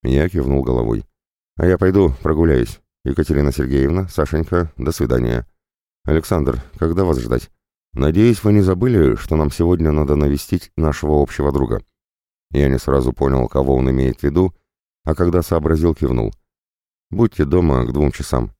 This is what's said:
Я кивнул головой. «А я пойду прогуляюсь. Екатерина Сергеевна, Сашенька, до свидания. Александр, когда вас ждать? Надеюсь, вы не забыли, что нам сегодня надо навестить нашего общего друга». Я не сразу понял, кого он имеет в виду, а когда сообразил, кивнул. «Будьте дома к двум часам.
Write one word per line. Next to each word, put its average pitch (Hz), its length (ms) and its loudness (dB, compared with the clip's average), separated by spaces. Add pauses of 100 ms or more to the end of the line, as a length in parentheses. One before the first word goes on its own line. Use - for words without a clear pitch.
Я 69 280 2
кивнул 69 340 0
головой. 58 420 -2 (520)
«А - 100 0
я 90 100 4
пойду 95 360 2 (100)
прогуляюсь. 78 560 0 (240)
Екатерина 71 480 0
Сергеевна, 69 560 -2
Сашенька, 80 720 -2
до 64 140 -4
свидания. 60 560 -2 (580)
Александр, 71 580 -2 (140)
когда 85 260 0
вас 78 160 0
ждать? 60 300 -4 (440)
Надеюсь, 92 500 2
вы 104 100 4
не 104 80 4
забыли, 92 540 2
что - 200 -4
нам 76 160 0
сегодня 85 400 0
надо 73 240 0
навестить 71 600 -2
нашего 76 440 0
общего 71 300 -2
друга». 65 320 -2 (680)
Я 69 180 2
не 64 100 0
сразу 65 340 0
понял, 67 340 0
кого 67 280 0
он 65 160 0
имеет 65 280 0
в - 40 -8
виду, 85 320 0 (480)
а 80 100 -2
когда 87 280 2
сообразил, 80 520 0
кивнул. 62 400 -2 (800)
«Будьте 98 340 0
дома 71 400 2
к 62 80 -6
двум 71 180 2
часам. 58 480 -4